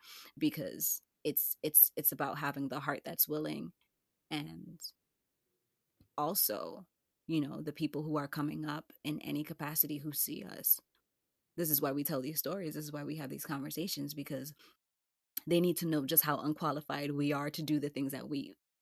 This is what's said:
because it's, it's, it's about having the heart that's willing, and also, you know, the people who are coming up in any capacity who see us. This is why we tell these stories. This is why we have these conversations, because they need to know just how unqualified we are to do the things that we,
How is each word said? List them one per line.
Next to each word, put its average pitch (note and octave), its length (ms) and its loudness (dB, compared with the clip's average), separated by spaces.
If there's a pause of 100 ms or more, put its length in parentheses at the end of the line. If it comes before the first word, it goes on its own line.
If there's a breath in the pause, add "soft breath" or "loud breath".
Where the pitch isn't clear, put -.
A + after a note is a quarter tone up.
(380 loud breath)
because - 640 0 (220)
it's, - 400 0
it's, - 320 8
it's - 160 2
about C#3+ 260 -2
having C#3 300 0
the B2+ 120 -2
heart C#3 240 -2
that's - 240 0
willing, D3+ 440 -2 (580)
and D#3+ 480 -6 (1400)
also, D3 680 0 (400)
you D#3+ 140 4
know, C#3+ 200 -2
the D3+ 120 -4
people D#3 300 -2
who D3+ 140 0
are C#3+ 120 0
coming D3+ 380 0
up D3+ 260 -6 (120)
in D3+ 180 -2
any D3 220 -2
capacity D3+ 540 -2
who D3 140 -4
see - 320 -2
us. - 360 0 (760)
This E3 140 2
is C#3+ 120 4
why C#3+ 100 4
we C#3+ 120 2
tell C#3 180 2
these D3+ 160 -2
stories. E3 360 -2
This D3+ 100 -4
is D3 80 -8
why D3 120 -4
we C#3+ 120 -4
have C#3 140 -6
these C#3+ 140 -6
conversations, D3 680 -4
because C#3+ 400 -6 (920 soft breath)
they E3+ 140 6
need F3 180 4
to E3+ 100 -2
know D3+ 180 4
just D3+ 180 6
how D3 160 2
unqualified D3 720 0
we C#3+ 200 4
are C#3+ 180 0
to D#3+ 120 -4
do D3 180 2
the C#3+ 100 0
things C#3 220 -2
that B2+ 160 -8
we, C#3 260 -4 (280)